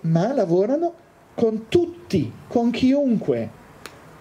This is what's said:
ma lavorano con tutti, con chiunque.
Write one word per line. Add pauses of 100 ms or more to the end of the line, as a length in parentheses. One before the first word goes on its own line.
ma
lavorano (400)
con
tutti, (160)
con
chiunque. (720)